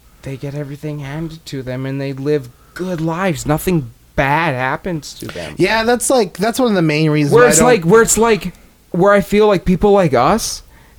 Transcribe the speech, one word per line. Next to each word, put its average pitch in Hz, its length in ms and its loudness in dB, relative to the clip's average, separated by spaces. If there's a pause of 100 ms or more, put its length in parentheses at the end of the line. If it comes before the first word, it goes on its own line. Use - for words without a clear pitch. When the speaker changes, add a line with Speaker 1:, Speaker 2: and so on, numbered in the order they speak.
(220)
Speaker 1:
they 135 160 -10
get 143 180 -10
everything 147 440 -10
handed 156 480 -10
to 135 140 -10
them 127 240 -8
and 135 140 -6
they 139 140 -6
live 135 360 -4 (240)
good 180 280 -6
lives. 165 440 -4
Nothing 151 460 -2 (240)
bad 147 380 0
happens 143 680 -6
to - 80 -12
them. - 300 -12
Speaker 2:
Yeah, 214 260 0
that's, 233 260 0
like, 240 280 0
that's 220 220 -2
one 254 100 2
of 208 60 2
the 180 60 2
main 156 280 2
reasons 147 240 2
Speaker 1:
Where - 100 8
Speaker 2:
why - 40 6
I - 20 6
Speaker 1:
it's - 100 2
Speaker 2:
don't 160 80 4
Speaker 1:
like, 160 180 2
where 214 160 6
it's 220 160 2
like, 214 360 0 (380)
where 190 220 2
I 202 80 4
feel 208 260 2
like 196 180 0
people 185 260 2
like 185 220 2
us, 147 500 0 (360)